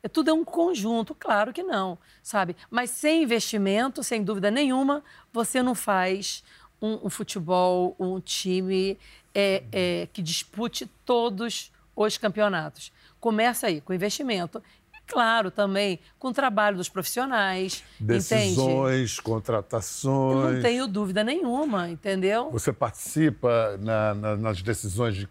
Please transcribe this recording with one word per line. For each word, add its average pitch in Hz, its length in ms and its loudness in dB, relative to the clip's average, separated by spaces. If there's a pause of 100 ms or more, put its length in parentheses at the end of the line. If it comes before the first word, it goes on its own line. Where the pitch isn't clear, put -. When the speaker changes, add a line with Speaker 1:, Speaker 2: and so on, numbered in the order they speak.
Speaker 1:
É, - 60 -8
tudo 302 220 0
é - 40 6
um 320 100 2
conjunto, 233 680 0
claro 214 380 0
que 349 100 -8
não, 190 360 -4 (240)
sabe? 180 320 -2 (160)
Mas 240 200 -2
sem 320 320 2
investimento, 226 800 0
sem 220 200 -2
dúvida 196 280 0
nenhuma, 269 520 2 (300)
você 233 300 0
não 247 120 2
faz 190 720 0 (360)
um, 214 260 -4
um 190 40 -2
futebol, 180 880 0
um 185 220 -2
time, 190 800 0 (360)
é, 196 280 2 (100)
é, 175 400 -2
que - 100 -10
dispute 208 600 -6 (220)
todos 233 680 -2 (240)
os 214 220 0
campeonatos. 190 760 -2 (260)
Começa 233 500 0
aí, 156 120 0
com 185 140 -6
investimento. 202 680 -4 (320)
E, - 120 -20
claro, 226 440 2
também 196 480 0 (200)
com 262 100 -6
o 254 40 -2
trabalho 208 440 2
dos 180 120 -4
profissionais, 190 960 -2 (180)
entende? 110 180 2
Speaker 2:
Decisões, 135 1000 2
Speaker 1:
Eu - 80 -10
Speaker 2:
contratações. 127 1300 0
Speaker 1:
não 127 60 -2
tenho 240 240 2
dúvida 202 380 -2
nenhuma, 247 640 -2
entendeu? 196 640 0
Speaker 2:
Você 120 220 0
participa 117 1080 2
na, 107 340 2
na, 104 220 -2
nas 104 260 -2
decisões 104 540 -2
de 98 140 -8